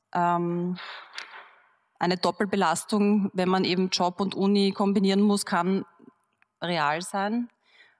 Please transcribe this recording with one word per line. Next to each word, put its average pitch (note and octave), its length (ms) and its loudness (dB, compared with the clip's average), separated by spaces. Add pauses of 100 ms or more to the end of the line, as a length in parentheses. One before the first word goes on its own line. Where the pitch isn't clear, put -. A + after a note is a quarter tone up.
(120)
ähm, F3 680 0 (1200)
eine F3 180 0
Doppelbelastung, G3 1160 0
wenn F3+ 160 0
man F#3+ 160 2
eben F3+ 260 0
Job F3+ 300 -2
und G3 140 -4
Uni G3 380 2
kombinieren G3 480 2
muss, G3+ 260 2
kann F#3 380 0 (760)
real E3 420 -2
sein. G#3+ 460 -4 (520)